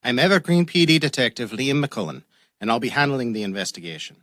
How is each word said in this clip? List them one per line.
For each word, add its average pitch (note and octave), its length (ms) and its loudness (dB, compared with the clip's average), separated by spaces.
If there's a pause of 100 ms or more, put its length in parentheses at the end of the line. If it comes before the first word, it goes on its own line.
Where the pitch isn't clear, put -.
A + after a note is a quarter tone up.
I'm B2 140 0
Evergreen F3 460 4
P E3+ 200 2
D D#3+ 140 6
Detective B2 520 -2
Liam C3+ 300 0
McCullen, F#2 420 -6 (360)
and G#2 100 -6
I'll A#2 120 2
be B2+ 80 -4
handling C3+ 420 0
the G#2+ 120 -4
investigation. F#2 800 -8